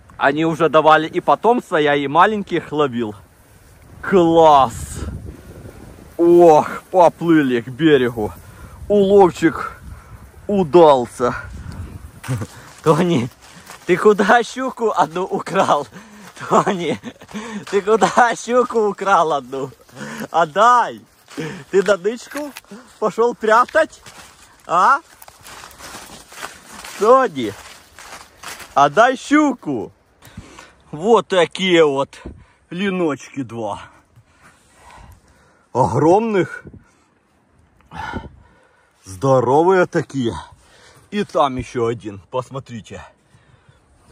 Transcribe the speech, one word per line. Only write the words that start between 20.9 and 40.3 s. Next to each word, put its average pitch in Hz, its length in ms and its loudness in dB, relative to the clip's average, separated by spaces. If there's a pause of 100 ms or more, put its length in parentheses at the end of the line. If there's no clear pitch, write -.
Ты 190 120 2
на 196 140 0
дычку 247 560 -10 (460)
пошёл 226 360 -2
прятать? 240 680 0 (640)
А? 214 360 2 (2000)
Тони, 196 540 0 (1200)
отдай 151 440 2
щуку! 247 760 -2 (1040)
Вот 190 320 -4
такие 175 560 0
вот 135 380 -4 (480)
леночки 175 760 -6
два. 110 380 -12 (1900)
Огромных. 165 880 0 (2500)
Здоровые 135 840 2
такие. 131 460 -6 (800)